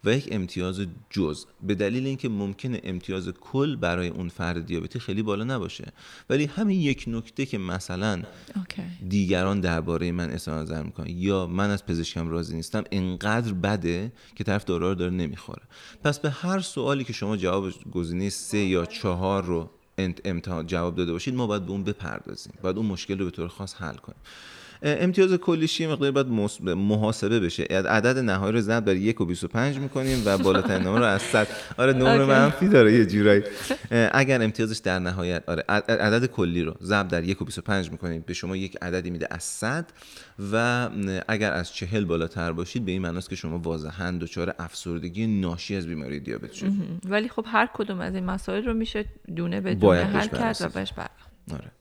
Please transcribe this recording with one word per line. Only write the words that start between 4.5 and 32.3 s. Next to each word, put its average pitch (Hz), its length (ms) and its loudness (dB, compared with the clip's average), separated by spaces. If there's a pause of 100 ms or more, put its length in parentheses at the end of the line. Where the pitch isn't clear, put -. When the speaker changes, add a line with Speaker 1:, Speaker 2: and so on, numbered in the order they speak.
Speaker 1:
دیابتی 85 340 -6
خیلی 107 240 -4
بالا 104 200 -2
نباشه، 120 400 -6 (460)
ولی 147 160 2
همین 190 340 0
یک 143 280 2
نکته 117 380 -4
که 123 120 -6
مثلاً 92 640 -2 (340)
Speaker 2:
اوکی. 190 260 -8 (280)
Speaker 1:
دیگران 98 500 2
درباره 82 520 0
من 87 200 -2
اظهار 78 300 -4
نظر 78 220 -6
می‌کنن - 260 -8
یا 92 380 0
من 95 220 0
از 101 160 -2
پزشکم 82 440 -2
راضی 82 260 -4
نیستم، 87 360 -4
انقدر 101 640 0
بده 92 580 -2 (240)
که 107 80 -8
طرف 101 220 -2
دارو 87 220 0
رو 95 80 0
داره 90 160 -2
نمی‌خوره. 87 500 -6 (420)
پس 147 160 0
به 151 100 -2
هر 180 300 -2
سوالی 139 440 -2
که 117 100 -6
شما 104 240 -2
جواب 92 320 0 (220)
گزینه 87 380 -2
سه - 280 -4
یا 92 280 2
چهار 95 580 0
رو 85 260 -2 (280)
انت-، 92 280 -2
امتحان 85 420 -4
جواب 87 280 -2
داده 87 160 0
باشید، 87 240 -4
ما 123 120 0
باید 104 180 -2
به 90 60 -6
اون 98 120 -2
بپردازیم، 58 760 -8
باید 92 160 0
اون 110 80 0
مشکل 98 340 -2
رو 98 60 0
به 87 60 -2
طور 85 160 -6
خاص 92 280 -10
حل 76 200 -8
کنیم. - 240 -18 (640)
امتیاز 185 520 4
کلیش 165 460 2
یه 165 80 0
مقداری 139 240 2
باید 135 160 2
مس-، 107 340 0
محاسبه 104 800 2
بشه. 85 240 0
عد-، 95 240 0
عدد 120 300 4
نهایی 101 360 2
رو 117 80 4
ضرب 110 240 2
در 98 100 6
یک 107 260 2
و 95 40 2
بیست 85 180 -2
و 85 40 -4
پنج 135 300 0
می‌کنیم 131 480 -2
و 98 120 6
بالاترین 92 500 4
نمره 107 120 4
رو 120 60 6
از 98 160 4
صد. 107 260 2 (300)
آره، 131 160 6
نمره 127 280 6
Speaker 2:
اوکی. 135 40 6
Speaker 1:
منفی 139 420 6